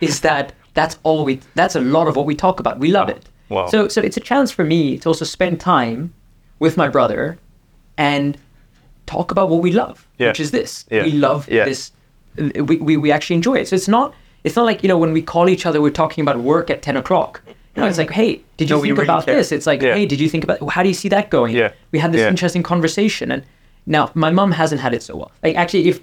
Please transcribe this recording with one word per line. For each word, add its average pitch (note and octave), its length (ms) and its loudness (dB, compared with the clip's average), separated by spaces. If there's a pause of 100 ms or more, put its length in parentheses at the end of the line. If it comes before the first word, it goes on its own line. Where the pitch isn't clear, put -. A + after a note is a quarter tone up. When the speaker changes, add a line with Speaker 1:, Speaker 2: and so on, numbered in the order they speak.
Speaker 1:
is D3 200 -2
that C#3+ 320 0 (220)
that's D#3+ 280 0
all D#3 220 2
we, C3+ 160 -2 (140)
that's D#3+ 200 2
a D#3 60 0
lot D3 280 2
of C#3+ 80 -2
what C3+ 100 0
we D3 80 -2
talk C#3 260 0
about. A#2 180 -4
We D3 120 2
love F#3+ 180 2
Speaker 2:
Wow. - 60 -6
Speaker 1:
it. - 140 -18 (200)
Speaker 2:
Wow. G#2 180 -2
Speaker 1:
So, G#3+ 220 2
so - 120 -2
it's G3+ 160 -2
a A3 40 -4
chance C4 320 0
for F3+ 120 -2
me D3+ 340 0
to - 100 -4
also D#3+ 160 0
spend F3+ 360 -4
time C3 520 0 (460)
with D#3+ 180 0
my D#3 120 2
brother C#3 500 0 (580)
and C#3+ 400 0 (680)
talk - 240 -6
about F#3 180 0
what E3 140 2
we F3 100 2
love, - 340 -2 (120)
Speaker 2:
Yeah. A#2+ 100 2
Speaker 1:
which A2 120 0
is D3 100 -4
this. - 400 -6
Speaker 2:
Yeah. G#2+ 140 2
Speaker 1:
We D#3+ 80 0
love D3 360 0
Speaker 2:
Yeah. A2+ 160 2
Speaker 1:
this. C3 280 -6 (440)
We, D3 400 -2
we, D#3+ 200 0
we D3 140 2
actually D#3 260 0
enjoy F3+ 180 2
it. - 140 -2
So - 60 -2
it's F#3 140 -2
not, B3 260 2 (300)
it's - 100 -2
not A#3+ 120 2
like, A3+ 160 0
you G3+ 60 2
know, F#3 100 4
when E3 140 2
we D#3+ 100 0
call E3+ 260 2
each F3+ 180 0
other, D3+ 140 2
we're D3 100 4
talking D#3 320 -2
about C#3 160 0
work D3+ 320 0
at - 120 -4
ten C#3 140 -4
o'clock. - 460 -2 (320)
You - 80 -4
know, A3+ 60 2
it's F3 100 -2
like, - 120 -2
"Hey, G3 300 0 (160)
did D#3 140 -2
you D3+ 60 4
Speaker 3:
No, D3 60 2
we C#3+ 60 -2
Speaker 1:
think C#3 100 0
Speaker 3:
really C#3+ 80 0
Speaker 1:
about E3 180 2
Speaker 3:
care. - 120 2
Speaker 1:
this?" C4 160 2
It's D3 140 -4
like, C#3+ 160 2
Speaker 2:
Yeah. B2+ 120 4
Speaker 1:
"Hey, G#3 120 2
did C#3 140 -2
you D#3 80 2
think D#3+ 160 -2
about, - 140 -2 (120)
how F3+ 120 0
do F#3+ 60 4
you F#3 60 0
see G3 140 -6
that G3 220 0
going?" A#2+ 240 2
Speaker 2:
Yeah. A2+ 180 2 (200)
Speaker 1:
We D#3 60 0
had E3 140 2
this E3 80 2
Speaker 2:
Yeah. A2 80 2
Speaker 1:
interesting F3+ 340 0
conversation. F3 680 0
And C3+ 100 -6 (440)
now D3 280 0
my D#3+ 160 0
mom F#3+ 220 2
hasn't D#3+ 280 0
had B2 140 -2
it A#2 80 -6
so - 140 -14
well. C#2+ 140 -12 (120)
Like, D#3+ 140 0
actually, F3 320 2
if, F3+ 140 0